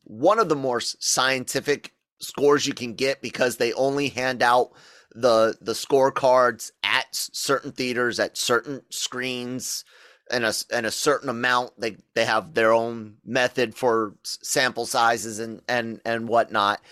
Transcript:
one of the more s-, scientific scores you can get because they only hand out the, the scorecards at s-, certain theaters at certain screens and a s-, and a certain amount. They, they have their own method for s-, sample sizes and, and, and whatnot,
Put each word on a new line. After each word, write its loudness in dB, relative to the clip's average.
one 2
of 2
the 2
more -2
s-, -4
scientific -2
scores 2
you -4
can -8
get -2
because -2
they 0
only 0
hand -2
out 4
the, 4
the -6
scorecards 2
at 0
s-, -8
certain -2
theaters -2
at -2
certain -2
screens -8
and 0
a 4
s-, -4
and -2
a -2
certain 0
amount. 0
They, -6
they 2
have -2
their 4
own 0
method 0
for 0
s-, -10
sample -2
sizes 0
and, -10
and, -4
and -4
whatnot, 2